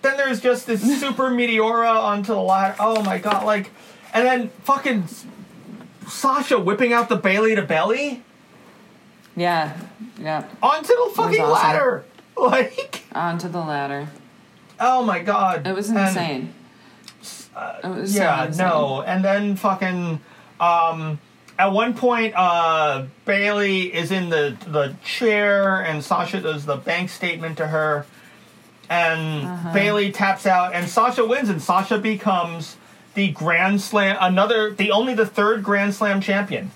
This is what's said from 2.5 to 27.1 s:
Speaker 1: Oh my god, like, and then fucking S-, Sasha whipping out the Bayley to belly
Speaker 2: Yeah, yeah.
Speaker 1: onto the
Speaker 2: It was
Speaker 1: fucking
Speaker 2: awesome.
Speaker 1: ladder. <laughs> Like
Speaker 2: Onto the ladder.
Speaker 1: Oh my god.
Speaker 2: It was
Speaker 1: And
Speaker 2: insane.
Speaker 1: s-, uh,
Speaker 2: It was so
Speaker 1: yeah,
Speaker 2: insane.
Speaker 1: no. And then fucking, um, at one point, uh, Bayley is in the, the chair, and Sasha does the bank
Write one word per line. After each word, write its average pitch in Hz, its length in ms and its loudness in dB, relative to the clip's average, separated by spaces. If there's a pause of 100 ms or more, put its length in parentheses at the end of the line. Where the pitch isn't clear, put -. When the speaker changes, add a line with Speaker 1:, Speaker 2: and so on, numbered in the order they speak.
Speaker 1:
Oh 214 220 2
my 190 160 0
god, 208 260 0
like, 208 260 0 (440)
and 233 120 4
then 247 220 0 (160)
fucking 277 400 0
S-, - 220 -16 (840)
Sasha 262 500 0
whipping 202 360 2
out 233 160 2
the 220 60 0
Bayley 208 380 2
to 202 80 0
belly 220 600 -2 (1120)
Speaker 2:
Yeah, 165 400 0 (420)
yeah. 156 260 -6 (180)
Speaker 1:
onto 302 260 2
the 453 60 6
Speaker 2:
It 480 40 0 (100)
was - 80 -8
Speaker 1:
fucking 440 260 2
Speaker 2:
awesome. 466 100 4
Speaker 1:
ladder. - 520 2 (160)
<laughs> - 160 -16
Like - 680 0 (120)
Speaker 2:
Onto 170 340 -4
the 175 100 -6
ladder. 143 500 -6 (680)
Speaker 1:
Oh 254 240 2
my 202 160 0
god. 180 480 0
Speaker 2:
It 190 80 -2
was 202 160 -4
Speaker 1:
And 220 80 2
Speaker 2:
insane. 175 560 -2 (680)
Speaker 1:
s-, - 340 -20
uh, - 300 -10
Speaker 2:
It 180 40 -6
was 196 260 -4
so 208 80 4
Speaker 1:
yeah, 160 240 2
Speaker 2:
insane. 165 200 0
Speaker 1:
no. 147 360 0
And 185 200 0
then 202 340 2
fucking, 185 640 -2 (380)
um, 165 600 0 (400)
at 196 140 4
one 226 200 2
point, 233 420 0
uh, 160 680 2 (220)
Bayley 202 680 0
is 165 180 -4
in 185 200 -2
the, 147 260 0 (100)
the 143 380 -2
chair, 202 760 2
and 156 200 -4
Sasha 180 380 -2
does 151 240 -4
the 147 120 -2
bank 175 340 -4